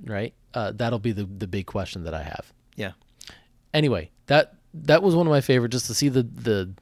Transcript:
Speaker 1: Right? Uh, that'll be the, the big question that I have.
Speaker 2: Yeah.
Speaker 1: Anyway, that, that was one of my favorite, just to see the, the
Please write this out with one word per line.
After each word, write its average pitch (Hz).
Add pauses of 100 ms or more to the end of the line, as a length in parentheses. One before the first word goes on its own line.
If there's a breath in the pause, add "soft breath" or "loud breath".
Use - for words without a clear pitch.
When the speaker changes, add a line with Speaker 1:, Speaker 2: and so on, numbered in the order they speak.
Speaker 1:
Right? 107 (200)
Uh, 107
that'll 113
be 113
the, 101
the 98
big 92
question 92
that 80
I 78
have. - (240)
Speaker 2:
Yeah. 98 (840 loud breath)
Speaker 1:
Anyway, 123 (160)
that, 147 (180)
that 156
was 185
one 170
of 156
my 143
favorite, 123
just 120
to 117
see 143
the, 127
the 101 (100)